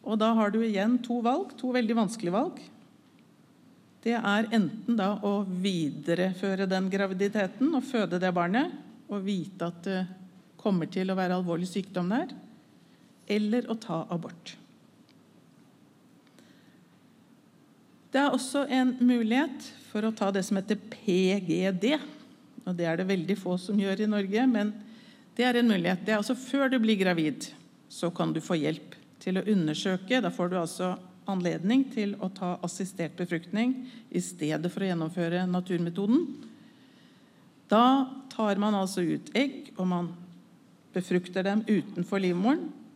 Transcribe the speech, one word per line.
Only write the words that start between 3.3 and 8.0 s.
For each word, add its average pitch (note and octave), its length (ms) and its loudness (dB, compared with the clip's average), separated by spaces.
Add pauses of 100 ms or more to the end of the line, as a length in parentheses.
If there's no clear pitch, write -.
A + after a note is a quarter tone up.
Det A#3 120 2
er G#3 400 2
enten A3 420 2
da G3+ 200 0 (100)
å G3+ 180 2
videreføre F3+ 1300 0
den F#3+ 200 0
graviditeten G3 840 0
og B3+ 100 0
føde G3+ 380 0